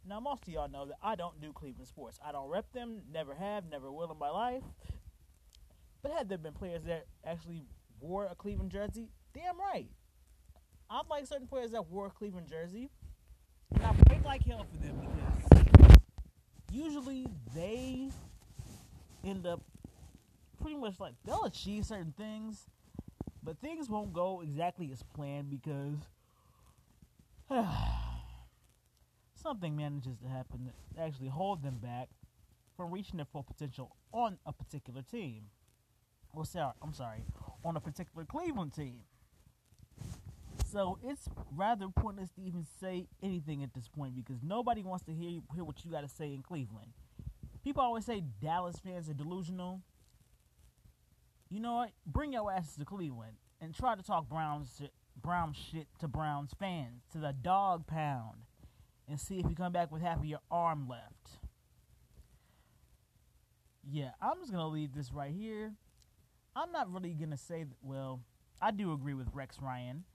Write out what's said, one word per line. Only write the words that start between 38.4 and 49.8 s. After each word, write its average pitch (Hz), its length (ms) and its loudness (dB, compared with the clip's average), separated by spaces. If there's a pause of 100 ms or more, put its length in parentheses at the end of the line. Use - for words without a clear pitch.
team. 127 260 -12 (1700)
So 190 320 -2
it's 285 240 -10 (240)
rather 196 380 -2
pointless 196 420 -2
to 185 100 -18
even 175 240 -8 (140)
say 185 300 -8 (120)
anything 156 420 -6
at 127 100 -12
this 123 160 -14
point 135 260 -10
because 127 260 -10
nobody 220 400 -2
wants 185 240 -8
to 160 80 -10
hear, 170 280 -8 (120)
hear 175 120 -8
what 135 180 -14
you 170 80 -12
gotta 147 160 -8
say 147 260 -10
in 135 80 -12
Cleveland. 117 520 -12 (720)
People 277 180 -2
always 226 220 -2
say 214 180 -6 (180)
Dallas 170 380 -4
fans 180 300 -12
are 151 40 -6
delusional. 180 680 -8 (1700)